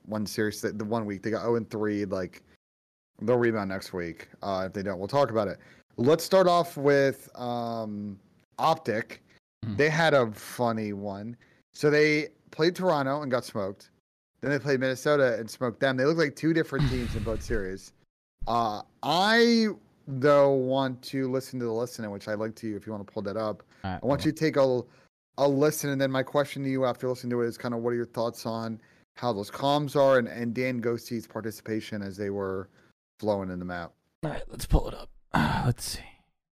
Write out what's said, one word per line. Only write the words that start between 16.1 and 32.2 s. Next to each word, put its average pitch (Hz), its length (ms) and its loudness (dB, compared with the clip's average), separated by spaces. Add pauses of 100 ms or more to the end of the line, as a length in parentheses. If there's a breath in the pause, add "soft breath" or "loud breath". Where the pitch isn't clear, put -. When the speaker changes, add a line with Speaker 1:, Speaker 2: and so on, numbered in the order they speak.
Speaker 1:
like 151 180 0
two 160 160 0
different 147 380 0
teams 123 260 -2
in 110 60 -4
both 110 200 -4
Speaker 2:
<laughs> 123 100 -6
Speaker 1:
series. 95 400 -4 (540)
Uh, 113 360 0 (200)
I, 220 640 6 (400)
though, 139 460 6
want 131 500 0
to 135 280 -4
listen 131 280 -4
to 120 80 -4
the 113 60 -2
listening, 113 380 -6
which 101 180 -10
I 107 60 -2
like 110 220 -4
to 113 120 -8
you 104 80 -4
if 101 100 -12
you 110 60 -8
wanna 101 120 -10
pull 107 180 -8
that 98 140 -6
up. 107 260 -4 (220 soft breath)
Speaker 2:
All 95 80 -6
right, 90 100 -8
Speaker 1:
I 120 40 -6
want 135 140 2
Speaker 2:
cool. 156 80 -2
Speaker 1:
you 151 40 2
to 156 60 -14
take 151 180 0
a, 127 260 4 (560 soft breath)
a 143 100 4
listen, 143 420 2
and 135 100 -2
then 135 100 2
my 131 120 0
question 139 420 -2
to 135 60 -2
you 131 140 0
after 127 240 -2
listening 127 220 -4
to 120 120 0
it 117 60 2
is 117 100 -8
kinda 120 180 -4
what 117 160 -2
are 120 40 -2
your 120 100 -4
thoughts 117 400 -4
on 113 340 -6 (360 soft breath)
how 120 160 0
those 101 180 -6
comms 143 460 0
are 135 220 8
and, 117 100 2
and 117 260 -4
Dan 127 260 -2
Ghosty's 117 460 -4
participation 110 760 -6
as 98 140 -10
they 101 140 -4